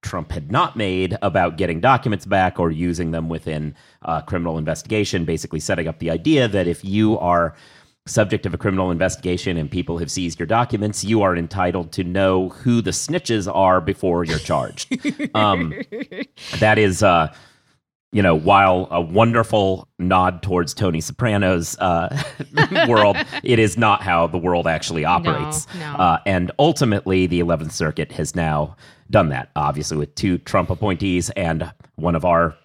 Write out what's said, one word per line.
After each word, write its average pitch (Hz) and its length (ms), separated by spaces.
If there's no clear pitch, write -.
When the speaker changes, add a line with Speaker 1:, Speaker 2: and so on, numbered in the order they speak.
Speaker 1:
Trump 85 300
had 78 200
not 151 240
made 92 460
about 87 360
getting 85 220
documents 120 460
back 92 340
or 85 100
using 82 420
them 82 180
within 78 460
a 78 180
criminal 85 360
investigation, 85 680
basically 80 340
setting 87 280
up 80 120
the 82 120
idea 123 360
that 95 200
if 85 180
you 107 340
are 87 360
subject 107 380
of 90 80
a 90 40
criminal 95 340
investigation 90 680
and 76 140
people 85 260
have 85 140
seized 87 260
your 85 80
documents, 107 580
you 107 200
are 90 120
entitled 87 560
to 95 120
know 92 460
who 117 340
the 92 80
snitches 110 600
are 92 300
before 87 420
you're 80 140
charged. 73 580
Speaker 2:
<laughs> - 40
Speaker 1:
Um, 160 400
that 107 180
is, 92 240
uh, 85 320
you 104 100
know, 87 140
while 92 560
a 87 100
wonderful 101 960
nod 90 460
towards 90 320
Tony 85 260
Soprano's, 98 800
uh, 87 360
<laughs> - 340
world, 107 300
it 120 140
is 104 180
not 107 280
how 85 240
the 82 100
world 87 300
actually 80 340
Speaker 2:
No, 76 80
Speaker 1:
operates. 87 560
Speaker 2:
no. 156 60
Speaker 1:
Uh, 85 320
and 90 320
ultimately, 101 680
the 87 140
eleventh 80 340
Circuit 78 400
has 78 220
now 78 400
done 82 200
that, 64 260
obviously 73 420
with 73 180
two 92 240
Trump 92 300
appointees 92 640
and 82 400
one 85 200
of 80 80
our 85 420